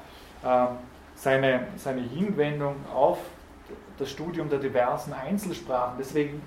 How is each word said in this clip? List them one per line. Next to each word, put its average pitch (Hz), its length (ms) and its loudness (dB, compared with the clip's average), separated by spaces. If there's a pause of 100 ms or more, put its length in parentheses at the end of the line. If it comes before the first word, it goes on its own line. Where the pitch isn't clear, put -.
(460)
ähm, 127 220 6 (480)
seine, 135 520 4 (100)
seine 127 240 -4
Hinwendung 147 760 0 (180)
auf 143 240 6 (800)
das 135 140 -4
Studium 160 380 -4
der 139 100 2
diversen 131 540 0
Einzelsprachen. 135 840 -2
Deswegen 147 500 0